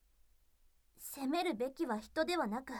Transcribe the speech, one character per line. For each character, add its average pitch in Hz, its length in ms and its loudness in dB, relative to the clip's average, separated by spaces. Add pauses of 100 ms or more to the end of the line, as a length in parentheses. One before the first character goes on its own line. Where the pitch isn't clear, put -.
(960)
責 - 300 -8
め 330 160 4
る 339 120 2
べ 247 180 -2
き 330 140 -2
は 214 120 0
人 320 260 0
で 349 120 2
は 294 100 2
な 220 160 -2
く、 262 180 -10